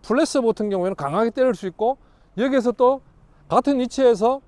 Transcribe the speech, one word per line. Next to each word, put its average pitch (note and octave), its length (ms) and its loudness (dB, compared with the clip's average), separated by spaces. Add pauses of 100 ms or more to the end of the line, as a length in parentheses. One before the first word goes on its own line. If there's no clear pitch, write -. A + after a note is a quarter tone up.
플랫 C#4 240 0
서브 B3+ 220 -2
같은 G#3+ 220 -4
경우에는 F#3+ 260 -2
강하게 E3+ 340 -2
때릴 B3+ 240 0
수 F#3+ 120 -10
있고, A3 320 -4 (400)
여기에서 B3 340 0
또 B3+ 280 2 (480)
같은 C#4 320 0
위치에서 B3 680 2